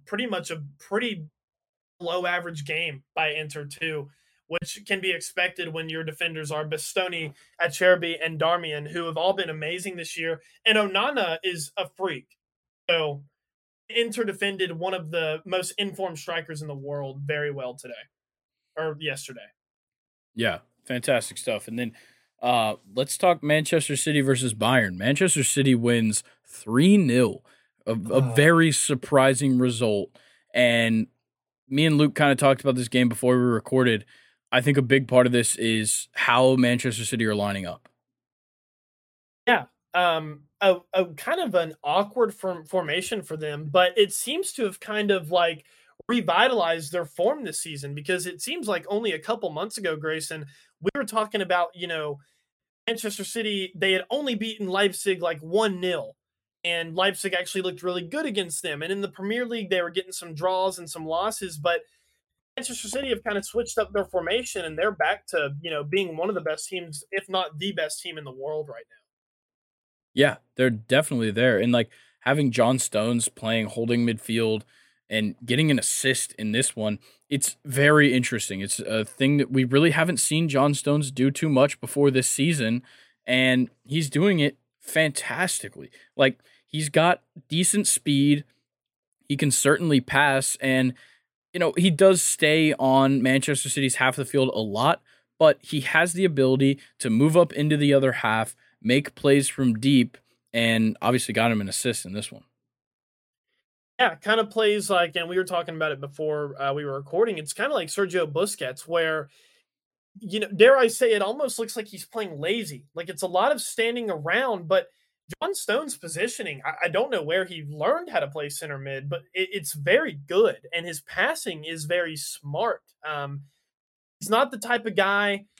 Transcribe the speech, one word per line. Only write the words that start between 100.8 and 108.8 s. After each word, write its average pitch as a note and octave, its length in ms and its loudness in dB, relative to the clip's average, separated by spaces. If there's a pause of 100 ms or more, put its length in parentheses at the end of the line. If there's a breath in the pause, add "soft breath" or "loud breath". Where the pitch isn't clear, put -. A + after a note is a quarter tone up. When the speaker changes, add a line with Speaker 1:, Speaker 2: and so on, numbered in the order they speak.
Speaker 2:
obviously A#2+ 320 0
got A2+ 180 2
him G#2+ 80 0
an G2+ 80 -6
assist - 380 -4
in F#2 80 -12
this G#2+ 180 -10
one. - 120 -20 (1600)
Speaker 1:
Yeah, G#3 160 4
kinda G#3+ 300 2
plays G#3 440 0
like, F3 280 2
and E3+ 100 -4
we F3+ 100 -2
were F#3 60 2
talking E3+ 320 -4
about D#3 160 -2
it C#3 80 -8
before, D3 640 -6
uh, C#3 120 0
we D3 120 -6
were C#3 80 -6
recording, E3+ 440 0
it's D3+ 140 -10
kinda C4+ 220 -2
like F3 160 -2
Sergio F3 420 -2
Busquets, D3+ 560 -4